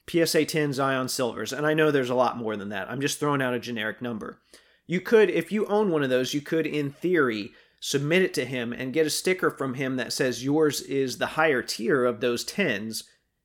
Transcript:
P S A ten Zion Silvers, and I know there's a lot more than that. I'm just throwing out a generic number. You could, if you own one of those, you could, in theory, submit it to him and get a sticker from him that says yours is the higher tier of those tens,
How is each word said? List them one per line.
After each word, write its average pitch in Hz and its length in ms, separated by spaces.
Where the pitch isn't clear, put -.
P 165 140
S 160 120
A 160 100
ten 147 300
Zion 131 340
Silvers, 117 460
and 147 140
I 156 80
know 156 160
there's 131 180
a 127 60
lot 123 220
more 110 200
than 101 120
that. 98 200
I'm 127 120
just 139 180
throwing 143 240
out 123 100
a 120 60
generic 110 420
number. 117 400
You 175 120
could, 214 300
if 165 220
you 208 160
own 208 240
one 156 100
of 135 80
those, 127 240
you 147 80
could, 160 240
in 147 260
theory, 131 600
submit 147 420
it 180 140
to 131 100
him 120 280
and 127 200
get 156 140
a - 20
sticker 180 400
from 135 240
him 135 220
that 123 180
says 127 300
yours 147 380
is 135 360
the 127 80
higher 151 380
tier 165 420
of 113 160
those 120 220
tens, 110 640